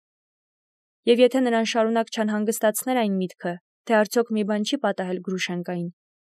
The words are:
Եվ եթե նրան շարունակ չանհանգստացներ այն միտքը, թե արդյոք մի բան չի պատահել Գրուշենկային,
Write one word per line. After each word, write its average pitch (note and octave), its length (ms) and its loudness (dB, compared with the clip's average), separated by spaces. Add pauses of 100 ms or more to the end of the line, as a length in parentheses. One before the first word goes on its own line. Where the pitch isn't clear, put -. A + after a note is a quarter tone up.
(1080)
Եվ A#3+ 160 6
եթե B3 180 4
նրան A3+ 280 0
շարունակ A3+ 440 0
չանհանգստացներ G#3+ 840 -2
այն G3+ 160 0
միտքը, F3+ 380 -4 (260)
թե A#3 160 0
արդյոք G#3+ 340 2
մի G#3+ 140 0
բան G#3 240 -2
չի C#4 100 -2
պատահել F#3 440 -2
Գրուշենկային, F3 680 -6 (480)